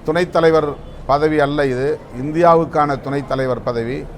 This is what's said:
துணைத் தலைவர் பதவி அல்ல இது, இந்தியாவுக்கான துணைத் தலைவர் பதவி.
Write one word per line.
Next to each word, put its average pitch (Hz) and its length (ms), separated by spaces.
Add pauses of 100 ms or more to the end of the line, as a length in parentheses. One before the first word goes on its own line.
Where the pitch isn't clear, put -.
துணைத் 175 280
தலைவர் 160 420 (320)
பதவி 151 340
அல்ல 143 260
இது, 131 340 (220)
இந்தியாவுக்கான 151 800
துணைத் 139 260
தலைவர் 131 360
பதவி. 120 420 (120)